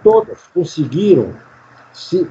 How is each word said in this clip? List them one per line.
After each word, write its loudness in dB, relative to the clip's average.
todas 2
conseguiram, 0
se, -4